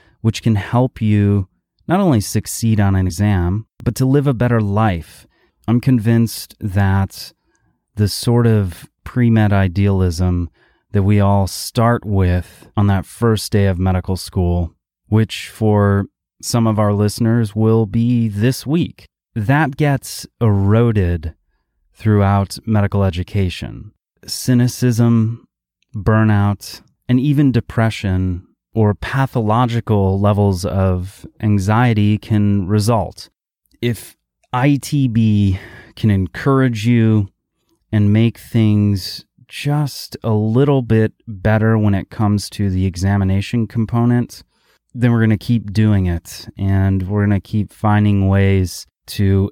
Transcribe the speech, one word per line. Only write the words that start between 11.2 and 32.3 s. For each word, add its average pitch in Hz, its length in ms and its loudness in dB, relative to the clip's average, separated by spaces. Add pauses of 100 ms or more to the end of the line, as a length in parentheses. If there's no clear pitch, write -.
start - 580 -2
with 92 720 -2
on 104 120 2
that 95 180 -2
first - 440 -2
day 101 140 2
of 95 140 0
medical 92 380 -2
school, 87 580 -4 (320)
which - 420 -2
for 101 560 2 (380)
some 117 240 0
of 107 120 0
our 107 140 0
listeners 110 640 0
will 113 300 2
be 117 420 0
this 107 380 -2
week, 151 400 -4 (280)
that 135 420 0
gets - 500 -4 (120)
eroded 101 960 2 (600)
throughout 101 720 0
medical 101 380 0
education. 90 880 -4 (340)
Cynicism, 120 1200 0 (480)
burnout, 104 880 0 (260)
and 123 120 2
even 143 320 2
depression 95 920 -2 (300)
or 104 200 2
pathological 113 1200 -2
levels 101 460 2
of 95 600 -2 (160)
anxiety 107 800 2
can 101 480 0